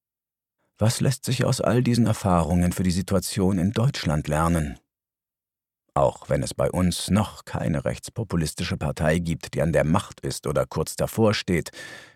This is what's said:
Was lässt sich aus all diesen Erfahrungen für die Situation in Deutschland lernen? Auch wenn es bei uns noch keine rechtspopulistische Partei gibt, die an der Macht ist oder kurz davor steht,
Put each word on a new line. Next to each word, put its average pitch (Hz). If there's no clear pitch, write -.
Was 110
lässt -
sich 120
aus -
all 117
diesen 120
Erfahrungen 87
für 95
die 92
Situation 95
in 90
Deutschland 85
lernen? 78
Auch 69
wenn 67
es 64
bei -
uns 90
noch 98
keine -
rechtspopulistische 87
Partei 78
gibt, 85
die -
an 82
der 76
Macht -
ist -
oder 67
kurz -
davor 104
steht, -